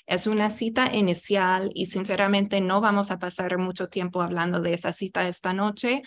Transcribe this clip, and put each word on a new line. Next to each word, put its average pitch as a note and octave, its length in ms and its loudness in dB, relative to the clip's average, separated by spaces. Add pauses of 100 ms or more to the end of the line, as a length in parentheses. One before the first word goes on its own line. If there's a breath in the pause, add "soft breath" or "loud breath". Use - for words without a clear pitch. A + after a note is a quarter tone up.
Es F#3 180 0
una G#3+ 240 2
cita A3+ 440 0
inicial F#3+ 800 2
y - 140 -4
sinceramente G3 760 2
no F#3+ 180 2
vamos G3+ 320 2
a F#3 80 -4
pasar F3+ 380 -2
mucho F#3 320 -2
tiempo F3+ 320 -2
hablando F3 400 0
de E3+ 120 0
esa F3 200 -2
cita F#3 340 -2
esta F3+ 240 -4
noche G#3+ 560 -2